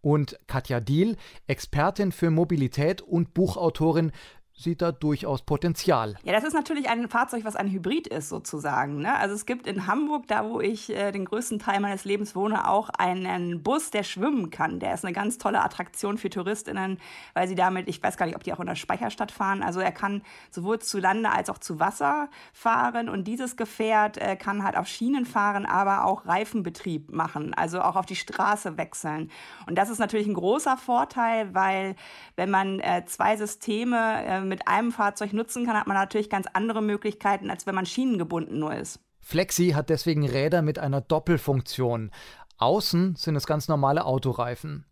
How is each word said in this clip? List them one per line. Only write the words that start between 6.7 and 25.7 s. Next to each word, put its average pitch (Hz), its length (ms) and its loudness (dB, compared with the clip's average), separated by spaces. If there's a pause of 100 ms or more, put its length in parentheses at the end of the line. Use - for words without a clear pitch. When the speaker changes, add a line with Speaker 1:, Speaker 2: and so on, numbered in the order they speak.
Speaker 2:
ein 240 200 0
Fahrzeug, 240 360 0
was 214 120 -6
ein 202 120 0
Hybrid 196 380 -2
ist 143 220 -6
sozusagen, 143 720 -2
ne? 190 160 0
Also 196 180 0
es 208 120 -8
gibt 247 200 -4
in 190 220 -4
Hamburg, 294 400 0
da 214 200 0
wo 226 120 -4
ich, 208 300 -2
äh, 202 200 0
den 196 140 -4
größten 220 340 -4
Teil 202 220 0
meines 202 240 -2
Lebens 202 320 -2
wohne, 208 340 2
auch 208 180 2
einen 180 760 -2
Bus, 285 260 0
der 202 140 0
schwimmen 202 460 -2
kann. - 280 -2
Der - 160 -2
ist - 100 -6
eine 185 80 -4
ganz 202 260 -2
tolle - 220 2
Attraktion - 580 -2
für 190 120 -4
TouristInnen, 190 680 -4 (320)
weil 185 160 0
sie 185 80 -2
damit, 185 320 2
ich 175 120 -6
weiß - 160 -2
gar 180 100 0
nicht, 160 100 -4
ob - 80 -12
die 180 80 -4
auch 175 80 -6
in 175 80 -6
der 170 80 -4
Speicherstadt 208 560 -6
fahren. 196 280 0
Also 180 200 -2
er 190 100 2
kann 202 320 -4 (300)
sowohl 202 260 -2
zu 208 220 -4
Lande 208 320 2
als - 180 0
auch - 80 -6
zu 156 220 -6
Wasser 285 480 0 (240)
fahren 233 560 0
und 196 160 -4
dieses 247 320 -6
Gefährt, 214 600 2
äh, 190 180 -2
kann 202 260 -4
halt 196 140 0
auf 185 100 0
Schienen 247 400 0
fahren, 202 400 2
aber 196 380 2